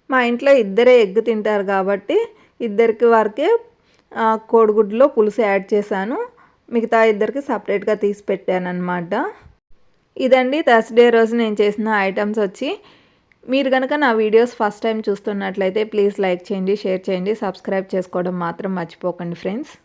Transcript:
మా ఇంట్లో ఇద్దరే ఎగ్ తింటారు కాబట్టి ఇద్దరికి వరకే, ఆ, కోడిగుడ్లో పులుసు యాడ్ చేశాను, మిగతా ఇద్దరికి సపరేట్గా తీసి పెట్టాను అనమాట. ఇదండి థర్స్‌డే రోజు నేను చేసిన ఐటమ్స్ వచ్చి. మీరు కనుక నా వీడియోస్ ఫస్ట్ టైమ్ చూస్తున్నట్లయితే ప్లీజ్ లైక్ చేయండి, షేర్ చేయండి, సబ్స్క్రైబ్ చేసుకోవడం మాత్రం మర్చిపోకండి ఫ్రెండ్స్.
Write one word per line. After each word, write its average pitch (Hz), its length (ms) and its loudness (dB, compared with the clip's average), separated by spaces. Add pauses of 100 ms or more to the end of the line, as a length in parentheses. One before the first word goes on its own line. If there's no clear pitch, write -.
(100)
మా 262 120 2
ఇంట్లో 240 300 2 (120)
ఇద్దరే 226 360 4
ఎగ్ 202 280 0
తింటారు 214 360 -2
కాబట్టి 196 540 -2 (420)
ఇద్దరికి 233 540 2
వరకే, 214 340 0 (640)
ఆ, - 140 -4 (240)
కోడిగుడ్లో 220 580 4
పులుసు 226 340 0
యాడ్ 196 260 0
చేశాను, 208 500 -2 (500)
మిగతా 226 360 0
ఇద్దరికి 220 380 0
సపరేట్గా 214 520 -4
తీసి 202 280 -4
పెట్టాను 185 460 -4
అనమాట. 180 440 -6 (1040)
ఇదండి 262 460 0
థర్స్‌డే 233 480 4
రోజు 226 260 4
నేను 220 240 0
చేసిన 208 280 0 (200)
ఐటమ్స్ 208 360 -4
వచ్చి. 226 260 -6 (760)
మీరు 269 240 0
కనుక 262 240 0
నా 294 180 0
వీడియోస్ 220 420 2
ఫస్ట్ 208 300 -4
టైమ్ 220 160 -2
చూస్తున్నట్లయితే 196 840 -4
ప్లీజ్ 202 360 -2
లైక్ 180 240 -2
చేయండి, 190 320 -2
షేర్ 185 280 -4
చేయండి, 190 300 -4
సబ్స్క్రైబ్ 190 580 -6
చేసుకోవడం 185 460 -4
మాత్రం 175 360 -6
మర్చిపోకండి 170 680 -8
ఫ్రెండ్స్. 208 300 -8 (120)